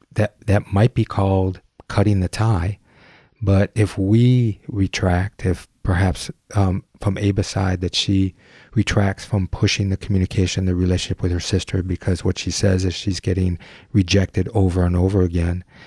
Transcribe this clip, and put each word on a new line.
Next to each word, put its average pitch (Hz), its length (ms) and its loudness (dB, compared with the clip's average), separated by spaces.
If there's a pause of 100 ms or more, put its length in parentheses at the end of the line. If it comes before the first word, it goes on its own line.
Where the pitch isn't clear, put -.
(140)
That, - 320 -2
that 101 260 0
might 104 220 4
be 113 100 2
called 95 560 0 (280)
cutting 101 320 2
the 92 80 0
tie. 101 500 -2 (640)
But 98 320 4
if 104 240 0
we 117 720 4
retract, 95 760 -2
if 90 240 -2 (140)
perhaps, 92 480 0 (240)
um, 95 300 0 (160)
from 95 160 -2
Ava's 101 300 0
side, 95 340 -2
that 90 140 -4
she 95 400 0 (400)
retracts 101 500 0
from 98 240 -2
pushing 101 400 -2
the 95 80 -2
communication, 95 680 -2
the 90 80 0
relationship 90 480 -2
with 87 100 0
her 87 80 -2
sister, - 420 -2
because 90 400 -4
what 92 160 -2
she - 120 -6
says 92 340 0
is 90 100 -2
she's - 240 -6
getting 90 400 -2 (340)
rejected 95 600 0
over 92 300 2
and 87 120 2
over 92 280 2
again, 87 420 -2 (220)